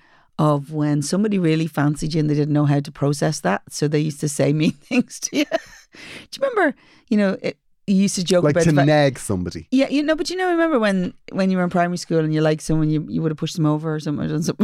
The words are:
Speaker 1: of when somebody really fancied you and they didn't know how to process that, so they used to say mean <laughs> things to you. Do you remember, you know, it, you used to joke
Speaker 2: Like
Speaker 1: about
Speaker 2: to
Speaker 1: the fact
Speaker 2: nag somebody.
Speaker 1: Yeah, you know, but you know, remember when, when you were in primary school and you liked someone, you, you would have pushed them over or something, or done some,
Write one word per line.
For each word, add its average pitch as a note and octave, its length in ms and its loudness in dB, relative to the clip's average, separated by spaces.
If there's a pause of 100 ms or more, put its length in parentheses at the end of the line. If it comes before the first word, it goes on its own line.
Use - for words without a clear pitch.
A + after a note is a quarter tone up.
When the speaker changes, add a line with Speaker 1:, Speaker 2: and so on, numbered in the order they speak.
(380)
Speaker 1:
of D3 340 0
when D3+ 300 0
somebody G3+ 360 0
really D#3+ 280 2
fancied D3+ 480 -2
you D#3+ 60 0
and D3+ 100 0
they D3 40 2
didn't D3 200 0
know D3 100 4
how C#3+ 160 2
to C#3+ 100 -8
process D3 500 -2
that, F#3 300 -2
so - 180 -4
they D3+ 120 0
used D3+ 200 -4
to D3+ 80 -4
say C#3 240 0
mean D#3 200 2
<laughs> - 160 -14
things - 320 -2
to - 180 -6
you. D4 60 0
Do - 960 -12
you C#5 80 0
remember, G4+ 260 0 (340)
you G#3+ 100 2
know, G3 240 2
it, - 160 -6 (280)
you G3 100 2
used G3 200 2
to F#3 80 -4
joke F3 200 4
Speaker 2:
Like D3 100 4
Speaker 1:
about E3+ 100 4
Speaker 2:
to E3+ 60 4
Speaker 1:
the D3+ 60 4
fact - 100 6
Speaker 2:
nag D3 320 4
somebody. F2 520 -6
Speaker 1:
Yeah, C4+ 180 2
you C#4+ 140 0
know, D4+ 140 0
but E4 140 -4
you F4 60 -6
know, F#4 140 0
remember E4 280 2
when, G3 340 0 (200)
when F#3+ 180 0
you F#3 80 0
were F3+ 60 2
in F3 60 -2
primary F3 280 0
school E3+ 220 -2
and D#3 140 0
you D#3 60 0
liked D#3 220 2
someone, D#3 280 0
you, D#3 180 -2
you E3 140 -4
would D#3+ 80 0
have D#3 80 -8
pushed - 180 -6
them D#3 100 0
over D3+ 280 -2
or D#3 60 -6
something, D3 240 -4
or D#3 40 -4
done D#3 140 -2
some, D#3 220 -2